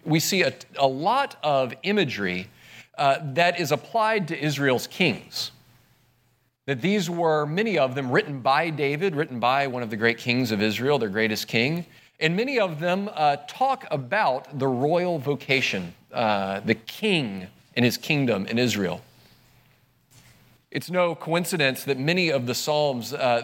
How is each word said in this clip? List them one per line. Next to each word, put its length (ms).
we 140
see 240
a, 100
a 100
lot 540
of 400
imagery, 640
uh, 220
that 260
is 120
applied 560
to 120
Israel's 460
kings. 680
That 140
these 280
were, 380
many 320
of 160
them, 160
written 280
by 300
David, 460
written 240
by 260
one 160
of 80
the 80
great 220
kings 320
of 100
Israel, 380
their 100
greatest 380
king. 400
And 160
many 240
of 200
them, 340
uh, 240
talk 420
about 680
the 80
royal 500
vocation, 760
uh, 460
the 160
king 720
and 80
his 140
kingdom 480
in 140
Israel. 420
It's 200
no 260
coincidence 680
that 120
many 320
of 160
the 80
Psalms, 600
uh, 300